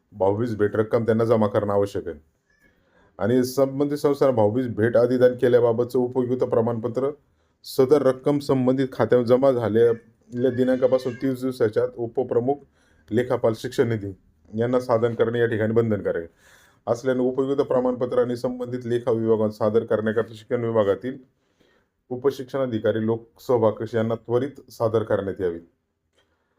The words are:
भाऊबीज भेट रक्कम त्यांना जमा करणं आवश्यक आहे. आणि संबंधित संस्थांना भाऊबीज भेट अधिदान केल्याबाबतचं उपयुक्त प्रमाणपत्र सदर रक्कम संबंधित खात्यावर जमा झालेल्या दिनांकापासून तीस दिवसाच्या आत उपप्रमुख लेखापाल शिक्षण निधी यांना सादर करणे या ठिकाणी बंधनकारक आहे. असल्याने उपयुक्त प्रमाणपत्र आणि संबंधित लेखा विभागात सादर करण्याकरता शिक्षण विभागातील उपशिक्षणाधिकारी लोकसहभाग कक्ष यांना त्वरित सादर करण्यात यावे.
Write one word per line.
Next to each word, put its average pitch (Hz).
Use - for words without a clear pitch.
भाऊबीज 104
भेट 104
रक्कम 110
त्यांना 113
जमा 110
करणं 101
आवश्यक 101
आहे. 78
आणि 120
संबंधित 135
संस्थांना 139
भाऊबीज 113
भेट 110
अधिदान 123
केल्याबाबतचं 120
उपयुक्त 127
प्रमाणपत्र 120
सदर 139
रक्कम 131
संबंधित 131
खात्यावर 123
जमा 127
झालेल्या 117
दिनांकापासून 127
तीस 127
दिवसाच्या 123
आत 123
उपप्रमुख 120
लेखापाल 123
शिक्षण 123
निधी 101
यांना 123
सादर 117
करणे 117
या 117
ठिकाणी 110
बंधनकारक 101
आहे. 82
असल्याने 127
उपयुक्त 135
प्रमाणपत्र 127
आणि 120
संबंधित 123
लेखा 120
विभागात 113
सादर 110
करण्याकरता 110
शिक्षण 120
विभागातील 113
उपशिक्षणाधिकारी 123
लोकसहभाग 110
कक्ष 113
यांना 113
त्वरित 123
सादर 110
करण्यात 98
यावे. 85